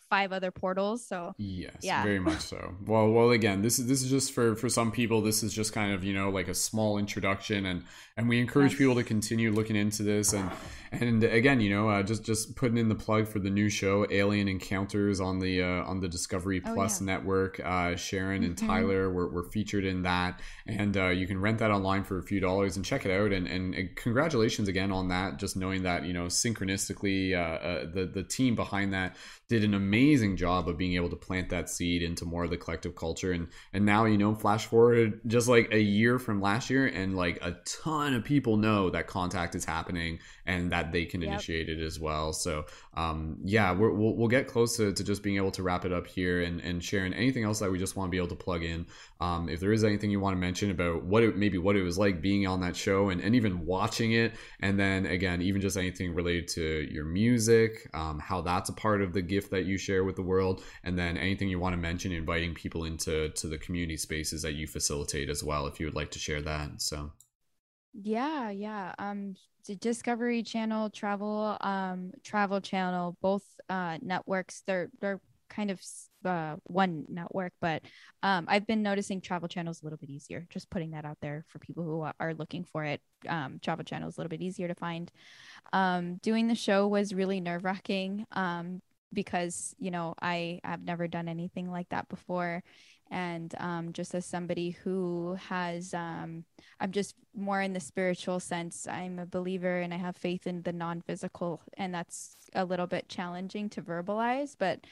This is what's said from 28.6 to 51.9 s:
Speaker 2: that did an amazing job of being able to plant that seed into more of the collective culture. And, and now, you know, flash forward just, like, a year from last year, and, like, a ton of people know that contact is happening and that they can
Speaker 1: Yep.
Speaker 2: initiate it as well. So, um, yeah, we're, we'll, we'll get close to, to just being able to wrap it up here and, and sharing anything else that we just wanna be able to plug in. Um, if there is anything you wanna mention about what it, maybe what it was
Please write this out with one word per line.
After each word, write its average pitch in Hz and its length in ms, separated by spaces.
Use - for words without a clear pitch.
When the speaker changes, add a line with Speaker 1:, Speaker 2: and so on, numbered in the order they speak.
Speaker 2:
that 92 240
did 110 160
an 104 80
amazing 104 640
job 87 320
of 85 80
being 90 180
able 87 140
to 82 80
plant 90 320
that 87 220
seed 87 320
into 85 240
more 85 180
of 85 60
the 87 80
collective 82 360
culture. 85 380
And, 85 160
and 101 140
now, 104 180
you 107 140
know, 104 160
flash 107 320
forward 117 600
just, 117 220
like, 117 240
a 110 80
year 110 380
from 104 240
last 101 260
year, 135 180
and, 95 300
like, 87 240
a 85 240
ton 147 480
of 113 120
people 113 340
know 104 320
that 80 160
contact 90 480
is 87 100
happening 82 540
and 90 260
that 85 220
they 87 140
can 87 160
Speaker 1:
Yep. 80 80
Speaker 2:
initiate 82 400
it 80 100
as 80 180
well. 78 360
So, 76 320
um, 80 480
yeah, 95 300
we're, 101 180
we'll, 104 240
we'll 113 140
get 123 180
close 117 300
to, 104 160
to 92 120
just 95 180
being 101 140
able 98 160
to 95 100
wrap 90 220
it 90 80
up 87 140
here 90 360
and, 85 180
and 87 240
sharing 92 300
anything 123 300
else 107 160
that 98 100
we 92 80
just 92 180
wanna 92 140
be 90 60
able 90 120
to 87 60
plug 85 300
in. 82 220
Um, 85 280
if 80 120
there 98 120
is 110 120
anything 104 260
you 101 100
wanna 95 160
mention 90 340
about 85 340
what 104 180
it, 107 140
maybe 98 220
what 98 180
it 98 60
was 87 160